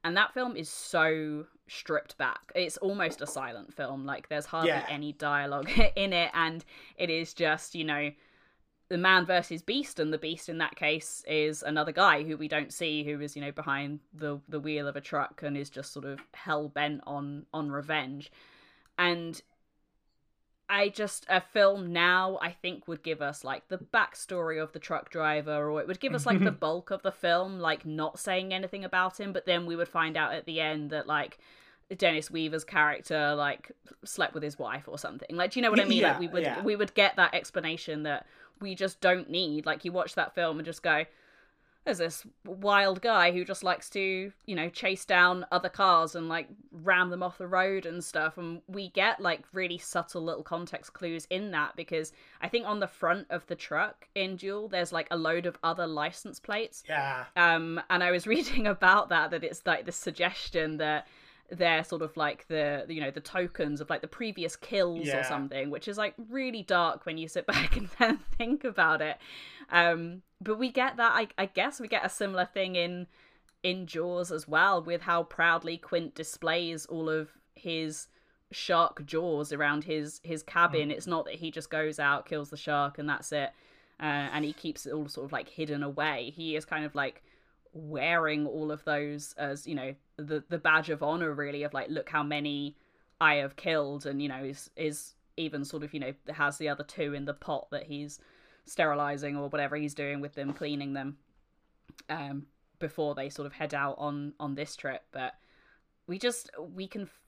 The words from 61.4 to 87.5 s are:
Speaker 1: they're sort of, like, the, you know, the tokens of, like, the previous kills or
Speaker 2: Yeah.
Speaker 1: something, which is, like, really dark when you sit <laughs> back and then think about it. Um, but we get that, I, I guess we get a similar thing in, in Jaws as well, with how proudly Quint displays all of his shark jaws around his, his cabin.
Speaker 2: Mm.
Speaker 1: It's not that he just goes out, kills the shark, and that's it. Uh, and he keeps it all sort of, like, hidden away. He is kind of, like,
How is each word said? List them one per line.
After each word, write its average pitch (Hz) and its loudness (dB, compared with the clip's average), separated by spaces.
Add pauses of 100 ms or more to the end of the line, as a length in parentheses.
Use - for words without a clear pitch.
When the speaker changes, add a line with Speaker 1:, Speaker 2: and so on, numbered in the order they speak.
Speaker 1:
they're 165 4
sort 160 -4
of, 156 -6
like, 151 -2
the, 147 0
you 160 -6
know, 139 -2
the 151 -10
tokens 151 -2
of, 147 -10
like, 160 0
the - -8
previous 185 -6
kills 175 0
or 135 2
Speaker 2:
Yeah. 131 2
Speaker 1:
something, 139 -4
which 156 -6
is, 202 -6
like, 208 -2 (160)
really 247 -4
dark 175 2
when 160 -6
you 160 -6
sit - -6
<laughs> - -
back - 6
and 208 -4 (100)
then 233 6 (180)
think 240 2
about 160 4
it. 156 -2 (520)
Um, 170 4 (180)
but 214 -2
we 247 0
get 247 2
that, 233 4
I, 220 2 (100)
I 196 0
guess 233 -2
we 220 -8
get - 0
a - 0
similar 190 0
thing 185 -2
in, 175 -2 (560)
in 185 0
Jaws 175 -2
as 156 -6
well, 175 6
with 170 -2
how 170 2
proudly 165 2
Quint 170 -2
displays 165 -2
all 160 -4
of 156 -2 (220)
his 160 -6 (460)
shark 165 2
jaws 156 -2
around 147 0
his, 156 -4
his 165 -8
cabin. 165 4
Speaker 2:
Mm. 151 -2
Speaker 1:
It's - -8
not 170 0
that - -8
he 160 -8
just 156 -10
goes 156 -2
out, 143 2
kills 147 -4
the 151 -14
shark, 143 0
and 147 -4
that's - -4
it. 143 0 (500)
Uh, - -6 (280)
and 151 -2
he 151 -2
keeps - -8
it 139 -6
all 147 -4
sort - -8
of, 139 -8
like, - -6
hidden 151 -6
away. 143 -2
He 165 -6
is 156 -4
kind 156 -4
of, 147 -10
like, 139 -4 (500)